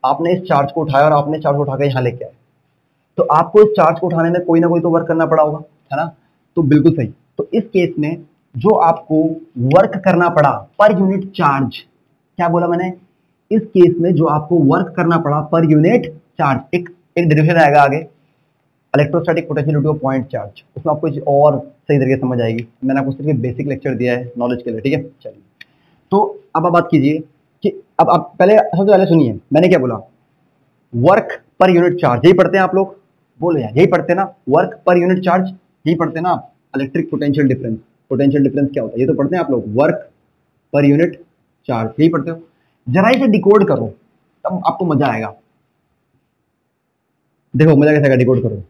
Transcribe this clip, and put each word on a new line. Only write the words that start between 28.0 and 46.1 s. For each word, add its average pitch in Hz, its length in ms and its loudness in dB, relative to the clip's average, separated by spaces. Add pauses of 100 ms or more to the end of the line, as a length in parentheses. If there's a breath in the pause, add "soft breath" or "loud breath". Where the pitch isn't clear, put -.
आप - 280 -2
पहले, 202 200 4
सबसे 196 340 0
पहले 190 140 4
सुनिए, 143 340 2 (120)
मैंने 165 160 4
क्या 180 100 4
बोला? 123 180 -2 (1000)
work 175 300 2 (360)
per 185 60 4 (100)
unit 175 140 2
charge, 123 320 -2
यही 175 80 8
पढ़ते 180 240 2
हैं 190 80 2
आप 180 100 -4
लोग? 190 260 -2 (400)
बोलो 160 200 -2
यार, 107 160 -6
यही 175 100 6
पढ़ते 175 260 0
हैं 185 80 0
ना? 190 140 -6 (160)
work 226 200 2
per 175 340 0
unit 185 180 0
charge, 185 260 0 (380)
यही 160 80 2
पढ़ते 160 240 -4
हैं 165 40 -6
ना 180 80 -2
आप? 143 220 -6 (240)
electric 139 340 -4
potential 143 380 -2
difference, 123 300 -4 (320)
potential 139 320 0
difference 139 280 -2
क्या 131 120 -6
होता 107 120 -10
है, 113 60 -6
ये 135 60 0
तो 151 80 -2
पढ़ते 143 220 -4
हैं 170 80 -2
आप - 60 -8
लोग, 120 140 -4
work 123 300 0 (800)
per 143 100 2
unit 151 260 2 (600)
charge, 113 300 -6
यही 160 80 4
पढ़ते 165 220 -4
हो। 165 100 -12 (480)
जरा 185 220 2
इसे 262 160 0
decode 208 420 2
करो, 123 180 -2 (580)
तब 185 220 -6
आपको 165 180 -4
मजा 147 220 0
आएगा। 110 280 -6 (2250)